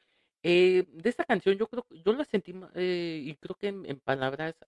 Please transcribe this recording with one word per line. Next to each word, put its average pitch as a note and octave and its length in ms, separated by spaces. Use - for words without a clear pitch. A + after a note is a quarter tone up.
Eh, F3+ 440
de E3 200
esta B3 160
canción G3 320
yo G#3+ 120
creo, A#3+ 180
yo G#3 80
la C#4 120
sentí F3+ 280
ma-, F#3 220
eh, F3 500
y D3+ 120
creo - 200
que G3+ 120
en, G3 180
en - 140
palabras, C#3 560